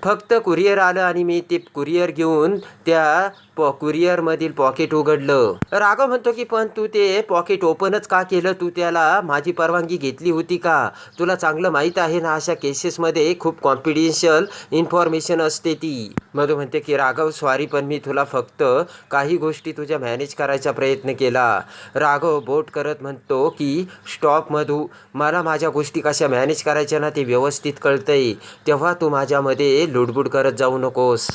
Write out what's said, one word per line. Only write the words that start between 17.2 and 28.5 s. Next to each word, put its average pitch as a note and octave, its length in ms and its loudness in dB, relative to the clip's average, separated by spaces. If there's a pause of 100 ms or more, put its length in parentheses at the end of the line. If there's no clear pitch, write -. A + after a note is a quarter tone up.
सॉरी, C#3+ 360 -2
पण C#3+ 180 -2
मी C#3+ 140 -4
तुला C#3 260 -2
फक्त C3+ 380 -4 (480)
काही C#3+ 260 0
गोष्टी D#3 360 -4
तुझ्या D3 260 -6
मॅनेज B2+ 360 -6
करायचा C#3 380 -2
प्रयत्न C3+ 400 -2
केला." A#2+ 480 2 (340)
राघव D3 460 0
बोट C#3+ 300 -2
करत D3 300 -6
म्हणतो C3+ 480 -2
की, E3 400 -4 (260)
"स्टॉप D#3 380 0
मधू, D3 340 -2 (280)
मला D3+ 280 0
माझ्या D#3+ 260 0
गोष्टी D3 320 -4
कशा D3 280 0
मॅनेज C3+ 340 0
करायच्या D3+ 360 0
ना D3+ 120 -2
ते D3 140 -2
व्यवस्थित C3+ 480 0 (100)
कळतंय, C#3 500 2 (340)